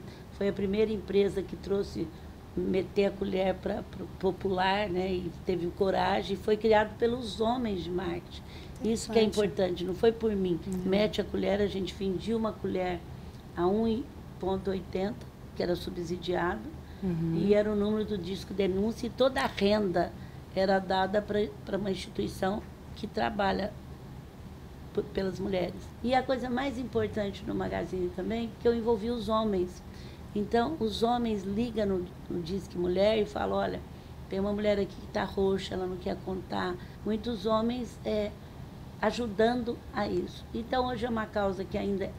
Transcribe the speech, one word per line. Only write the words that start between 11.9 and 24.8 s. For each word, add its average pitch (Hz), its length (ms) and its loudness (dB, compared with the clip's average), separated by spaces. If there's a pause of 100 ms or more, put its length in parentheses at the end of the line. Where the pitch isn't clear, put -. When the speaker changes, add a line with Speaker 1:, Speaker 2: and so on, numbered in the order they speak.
Speaker 1:
vendia 190 420 0
uma 220 180 0
colher 180 460 -2 (560)
a 175 120 2
um 220 360 4 (360)
ponto 190 320 0
oitenta, 190 540 -2 (300)
que - 60 -2
era 180 140 2
subsidiado, 175 840 -2 (420)
Speaker 2:
Uhum. 165 320 0
Speaker 1:
e 190 180 6
era 208 180 6
o 208 40 0
número 208 300 2
do 208 120 -2
disco 180 360 -6
denúncia, 196 540 2
e - 20 -4
toda 262 320 2
a 254 60 2
renda 196 640 2 (440)
era 190 240 4
dada 190 420 2
pra, 208 180 0 (260)
pra 196 120 -2
uma 196 140 0
instituição 196 720 -2 (320)
que - 100 -6
trabalha 208 680 0 (1200)